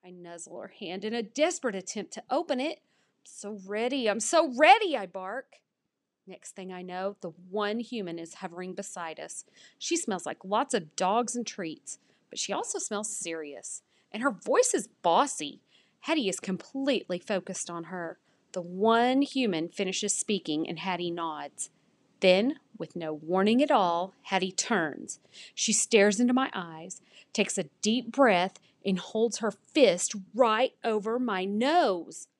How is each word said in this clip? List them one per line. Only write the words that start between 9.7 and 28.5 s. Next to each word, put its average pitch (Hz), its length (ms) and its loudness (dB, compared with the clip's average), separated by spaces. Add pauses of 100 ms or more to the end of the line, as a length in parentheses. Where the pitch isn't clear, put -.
She - 180 -2
smells 190 280 -2
like - 200 -8
lots 226 300 0
of 165 200 -4
dogs 220 400 0
and 233 100 -4
treats, - 520 -10 (320)
but - 80 -12
she - 160 -4
also 403 240 -4
smells 214 380 -6
serious, 160 680 -8 (300)
and 220 100 -8
her 269 100 2
voice 285 440 2
is 262 120 0 (140)
bossy. 175 600 2 (400)
Hattie 285 280 0
is 180 100 -4
completely 214 800 -2
focused 180 540 -6
on 170 140 -8
her. 170 340 -10 (320)
The 180 100 -6
one 226 640 4
human 190 460 0
finishes - 460 -2
speaking, 160 540 -2
and 160 100 -8
Hattie 175 300 -2
nods. 160 600 -8 (500)
Then, 202 380 6 (180)
with - 180 -10
no 160 180 -6
warning 190 480 2
at 302 80 2
all, 185 540 2
Hattie 185 280 0
turns. - 680 -2 (340)
She - 200 0
stares 208 460 6
into 247 140 4
my 262 200 0
eyes, 170 480 -10 (320)
takes - 240 0
a 165 120 -4 (120)
deep 226 300 0
breath, 190 460 4 (260)